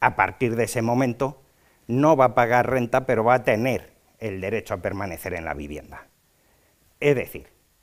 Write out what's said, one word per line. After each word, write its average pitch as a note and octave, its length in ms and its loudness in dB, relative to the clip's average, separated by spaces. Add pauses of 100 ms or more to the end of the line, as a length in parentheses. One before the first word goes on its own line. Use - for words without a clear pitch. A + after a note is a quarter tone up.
a B2 140 2
partir A2 400 0
de A2+ 100 0
ese A2+ 160 -4
momento B2 640 -2 (440)
no C#3+ 300 4
va C3 100 6
a A2+ 80 2
pagar A#2+ 360 4
renta, B2+ 340 0
pero A2 200 0
va A#2+ 100 4
a A#2+ 100 0
tener A#2 500 0 (240)
el G2 220 -8
derecho G#2 340 -4
a F#2+ 40 -8
permanecer F#2+ 560 -8
en E2 100 -8
la D#2 100 -6
vivienda. D2 520 -12 (920)
Es C#3+ 160 2
decir, - 360 -10 (300)